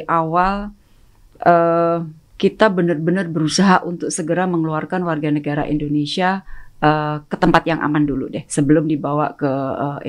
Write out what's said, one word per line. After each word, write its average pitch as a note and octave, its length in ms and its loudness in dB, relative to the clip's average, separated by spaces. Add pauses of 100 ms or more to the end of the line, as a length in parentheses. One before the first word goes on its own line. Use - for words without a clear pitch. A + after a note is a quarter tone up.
awal, F3+ 640 0 (720)
eh, E3+ 560 4 (340)
kita G3 340 2
benar-benar F3 640 0
berusaha E3 560 2
untuk F3 240 -6
segera E3 320 -2
mengeluarkan E3 640 -2
warga D3+ 240 -2
negara D3 320 -2
Indonesia, D3+ 800 -2 (400)
eh, D3+ 400 0
ke - 160 -8
tempat E3 240 4
yang E3 160 0
aman D3+ 240 0
dulu C3 240 -2
deh, - 240 -8
sebelum D3+ 320 4
dibawa D3 560 -2
ke, C#3+ 80 0
eh, C3+ 600 -4